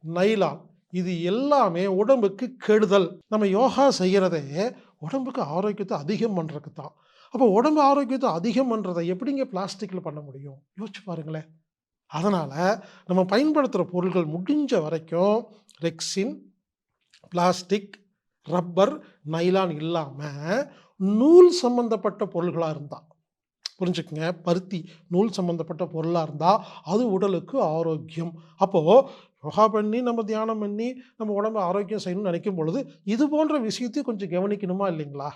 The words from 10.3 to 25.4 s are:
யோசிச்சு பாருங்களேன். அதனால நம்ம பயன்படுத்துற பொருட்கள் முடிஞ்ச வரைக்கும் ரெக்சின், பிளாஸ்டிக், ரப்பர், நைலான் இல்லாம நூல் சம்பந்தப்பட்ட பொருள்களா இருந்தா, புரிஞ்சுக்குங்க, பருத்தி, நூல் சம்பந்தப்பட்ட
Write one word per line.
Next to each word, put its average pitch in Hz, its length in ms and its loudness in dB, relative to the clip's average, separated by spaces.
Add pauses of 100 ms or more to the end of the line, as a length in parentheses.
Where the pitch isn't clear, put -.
யோசிச்சு 208 240 -14
பாருங்களேன். 160 420 -8 (600)
அதனால 175 760 0 (220)
நம்ம 185 160 2
பயன்படுத்துற 254 600 2
பொருட்கள் 180 420 -2
முடிஞ்ச 202 560 0
வரைக்கும் 170 640 0 (360)
ரெக்சின், 170 560 -4 (880)
பிளாஸ்டிக், 180 720 0 (420)
ரப்பர், 180 580 0 (300)
நைலான் 180 440 0
இல்லாம 151 560 -8 (680)
நூல் 277 540 8
சம்பந்தப்பட்ட 226 720 -2
பொருள்களா 165 460 -2
இருந்தா, 143 360 -12 (720)
புரிஞ்சுக்குங்க, 170 640 -4
பருத்தி, 175 460 -2 (200)
நூல் 190 220 2
சம்பந்தப்பட்ட 170 560 -4